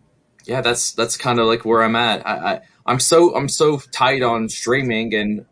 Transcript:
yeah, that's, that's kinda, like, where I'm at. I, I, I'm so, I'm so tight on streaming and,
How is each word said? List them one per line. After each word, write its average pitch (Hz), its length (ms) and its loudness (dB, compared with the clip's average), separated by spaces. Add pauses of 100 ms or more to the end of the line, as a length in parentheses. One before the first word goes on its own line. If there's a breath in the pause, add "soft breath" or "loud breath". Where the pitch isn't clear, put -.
(460)
yeah, 127 160 -4
that's, 120 300 -2
that's 117 240 -4
kinda, 120 280 0
like, 113 200 0
where 113 200 2
I'm 113 100 0
at. 113 320 0
I, 92 280 -4
I, - 60 -8 (260 soft breath)
I'm 123 140 0
so, 170 340 4
I'm 135 140 -2
so 151 300 2
tight 131 440 0
on 113 280 0
streaming 117 640 -2
and, 104 380 -2